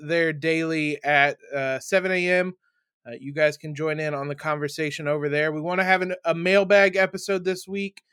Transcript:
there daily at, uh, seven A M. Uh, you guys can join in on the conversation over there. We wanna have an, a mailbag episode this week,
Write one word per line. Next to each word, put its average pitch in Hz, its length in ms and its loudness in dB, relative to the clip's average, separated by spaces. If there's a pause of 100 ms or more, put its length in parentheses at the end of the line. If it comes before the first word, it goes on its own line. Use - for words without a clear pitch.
there 165 300 0
daily 160 720 -2
at, 143 320 4 (180)
uh, 135 240 -2
seven 185 320 0
A 180 160 0
M. 180 280 2 (520)
Uh, 120 140 -14
you 139 140 -12
guys 151 240 2
can 151 160 -10
join 156 260 -4
in 151 140 -4
on 139 140 -6
the 143 60 -6
conversation 151 720 -4
over 147 220 -2
there. 151 240 0
We 151 80 -6
wanna 180 240 -2
have 185 160 4
an, 185 140 -2 (100)
a 165 100 0
mailbag 190 640 4
episode 190 480 -2
this 185 240 -4
week, 196 340 -8 (100)